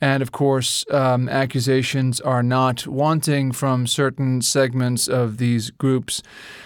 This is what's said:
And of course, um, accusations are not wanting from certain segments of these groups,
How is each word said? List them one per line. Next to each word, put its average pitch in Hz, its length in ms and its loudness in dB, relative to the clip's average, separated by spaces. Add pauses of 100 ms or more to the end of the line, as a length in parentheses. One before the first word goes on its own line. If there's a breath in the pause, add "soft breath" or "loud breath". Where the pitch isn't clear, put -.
And 135 220 0
of 127 100 -6
course, 135 580 0
um, 127 380 2
accusations 131 920 0
are 127 220 0
not 127 440 0
wanting 143 680 0
from 127 340 0
certain 131 560 0
segments 123 640 0
of 120 300 0
these 120 340 0
groups, - 520 -2 (420 loud breath)